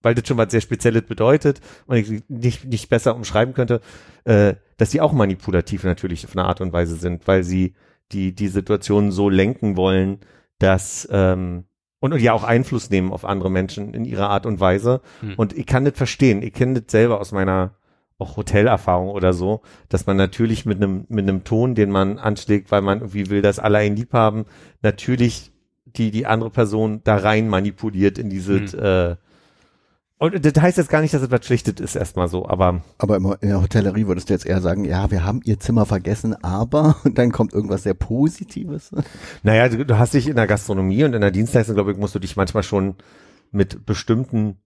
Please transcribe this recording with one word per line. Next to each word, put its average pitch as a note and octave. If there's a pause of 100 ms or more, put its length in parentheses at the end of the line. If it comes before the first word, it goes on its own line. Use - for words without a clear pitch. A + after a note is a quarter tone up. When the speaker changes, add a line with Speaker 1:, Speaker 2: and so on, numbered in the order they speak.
Speaker 1:
weil A#2
das A#2
schon B2+
was A2+
sehr A2+
Spezielles A2+
bedeutet C3+ (280)
und B2
ich G#2+
nicht, A#2+
nicht A#2
besser A#2
umschreiben A#2+
könnte, A#2+ (420)
äh, G#2 (240)
dass A2
die D#3
auch D3+
manipulativ G2
natürlich F2
auf -
eine F2+
Art F2+
und F#2
Weise E2+
sind, F2
weil F#2+
sie F#2 (380)
die, F#2+
die G#2
Situation G2+
so G2+
lenken G2
wollen, F#2+ (380)
dass, F#2+
ähm, F#2 (340)
und, C3+
und C3
ja A#2
auch G#2+
Einfluss A#2
nehmen F#2+
auf F#2+
andere F#2+
Menschen F#2+
in A2+
ihrer G2+
Art G2+
und G2+
Weise. G2 (180)
Speaker 2:
Hm. G2+
Speaker 1:
Und G#2+
ich C3+
kann C3
das C#3+
verstehen. A#2+
Ich A2+
kenn C3
das A#2+
selber A2+
aus G2+
meiner F#2+ (420)
auch -
Hotelerfahrung G2+
oder F#2
so, F#2+ (280)
dass -
man G2
natürlich G#2+
mit G2+
einem, G2
mit G2+
einem F#2+
Ton, A#2+
den G#2
man G2
anschlägt, G#2
weil G2+
man G2
irgendwie G2+
will, G2+
dass G2+
alle G#2+
einen G#2
lieb A#2
haben, A2 (380)
natürlich A#2 (340)
die, A#2
die A2
andere A2
Person G#2+
da G#2+
rein G#2+
manipuliert G2
in A2
diese, F#2+
Speaker 2:
Hm. G2
Speaker 1:
äh, F2+ (1040)
und D#3+
das D3+
heißt F3+
jetzt E3+
gar D#3
nicht, D#3
dass C3+
es B2
was B2
Schlechtes A#2
ist, -
erstmal F2+
so, F2+
aber F2+ (160)
Speaker 3:
Aber G#2
im, F#2+ (160)
in G2+
der G2
Hotellerie G2+
würdest F2+
du G2+
jetzt F2+
eher F#2
sagen, F#2
ja, F#2
wir F#2
haben A2
ihr G#2
Zimmer A2+
vergessen, G#2
aber, A#2+
<laughs> -
und B2+
dann B2
kommt A2
irgendwas G2+
sehr F#2+
Positives. D3+ (500)
Speaker 1:
Naja, A2
du, A2+
du A#2
hast A#2
dich C3+
in D3
der A2+
Gastronomie G2
und B2+
in G#2+
der G2+
Dienstleistung, A2
glaub G2
ich, G2
musst G2+
du G2
dich F2+
manchmal G2
schon G2 (540)
mit G2
bestimmten A2